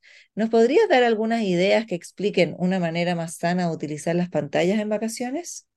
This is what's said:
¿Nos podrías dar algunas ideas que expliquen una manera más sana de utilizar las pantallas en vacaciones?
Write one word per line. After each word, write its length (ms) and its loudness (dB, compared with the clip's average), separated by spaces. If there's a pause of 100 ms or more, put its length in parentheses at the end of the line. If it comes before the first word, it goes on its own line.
(340)
¿Nos 160 -2
podrías 400 4
dar 140 6
algunas 360 0
ideas 460 2
que 80 -6
expliquen 640 -2
una 200 0
manera 360 0
más 220 -8
sana 320 0
de 60 -2
utilizar 400 -4
las 140 0
pantallas 500 0
en 120 -4
vacaciones? 760 -6 (100)